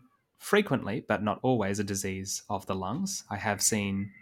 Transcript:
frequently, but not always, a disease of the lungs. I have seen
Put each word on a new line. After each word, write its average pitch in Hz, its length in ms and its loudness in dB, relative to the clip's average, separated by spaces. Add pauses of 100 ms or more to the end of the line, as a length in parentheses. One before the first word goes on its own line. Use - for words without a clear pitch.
(380)
frequently, 151 720 2
but 104 160 2
not 107 180 2
always, 107 380 2
a 107 40 2
disease 95 680 -4
of 98 160 -4
the 95 80 0
lungs. 127 560 -4
I 101 60 -6
have 101 260 -2
seen 98 480 0 (100)